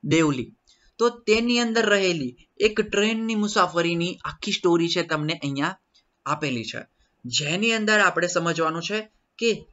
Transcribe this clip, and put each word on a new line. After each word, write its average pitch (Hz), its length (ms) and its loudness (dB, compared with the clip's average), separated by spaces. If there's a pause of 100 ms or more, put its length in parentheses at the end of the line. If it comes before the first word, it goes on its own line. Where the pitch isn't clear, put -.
દેવલી. 147 520 0 (420)
તો 233 120 4
તેની 233 500 2
અંદર 226 300 0
રહેલી 175 480 0 (200)
એક 214 240 0
ટ્રેનની 220 540 0
મુસાફરીની 170 880 0
આખી - 260 -8
સ્ટોરી 170 380 2
છે, 175 120 0
તમને 156 320 -2
અહીંયા 147 460 -4 (460)
આપેલી 139 380 -4
છે, - 220 -12 (400)
જેની 156 460 -2
અંદર 214 280 2
આપણે 175 280 2
સમજવાનું 165 540 -2
છે 214 280 -6 (280)
કે 208 360 -2